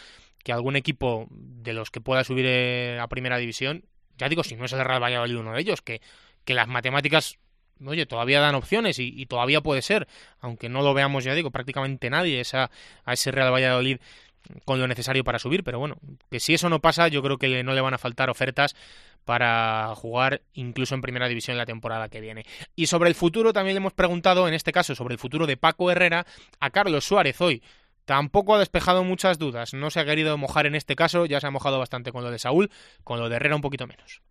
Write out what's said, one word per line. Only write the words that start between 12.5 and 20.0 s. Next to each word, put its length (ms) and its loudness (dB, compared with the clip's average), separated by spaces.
a 80 -2
ese 180 -2
Real 220 2
Valladolid 460 2
con 160 0
lo 80 0
necesario 380 -2
para 120 0
subir, 280 -2
pero 140 -6
bueno, 180 -8
que 80 -6
si 140 0
eso 160 2
no 100 2
pasa, 300 4
yo 120 0
creo 160 -2
que 120 0
le, 140 -2
no 100 -2
le 80 0
van 120 0
a 40 -2
faltar 320 -2
ofertas 440 0
para 680 0
jugar 460 -2